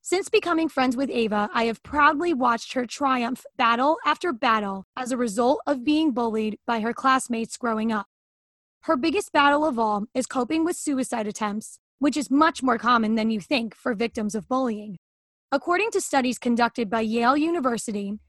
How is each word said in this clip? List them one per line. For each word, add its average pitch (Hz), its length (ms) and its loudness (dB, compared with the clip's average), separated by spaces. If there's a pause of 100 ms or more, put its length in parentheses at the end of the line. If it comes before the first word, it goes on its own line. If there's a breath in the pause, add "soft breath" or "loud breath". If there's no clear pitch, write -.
Since 359 240 -2
becoming 330 400 2
friends 254 280 0
with 269 140 -2
Ava, 214 440 0
I 233 120 2
have 226 180 -4
proudly 302 500 4
watched 240 380 0
her 247 140 -2
triumph 254 600 -2 (100)
battle 254 480 2
after 311 280 0
battle 214 520 0 (120)
as 254 160 -4
a 262 40 0
result 240 480 2
of 269 200 -2
being 302 260 2
bullied 220 560 -2
by 233 140 -2
her 226 120 -2
classmates 247 640 0
growing 226 360 -2
up. 208 160 -4 (720)
Her 320 160 0
biggest 320 340 -2
battle 285 340 4
of 262 140 0
all 214 340 0
is 262 140 -2
coping 294 380 -2
with 349 100 0
suicide 247 540 -2
attempts, 208 500 -6 (220)
which 294 160 2
is 262 160 -2
much 311 320 4
more 240 140 2
common 226 360 2
than 220 160 0
you 220 100 -2
think 233 360 -2
for 254 180 -4
victims 214 400 -4
of 202 140 -6
bullying. 214 480 -4 (560)
According 359 400 0
to 392 80 0
studies 254 360 0
conducted 233 540 -2
by 226 120 -2
Yale 233 340 2
University 233 840 -2 (100)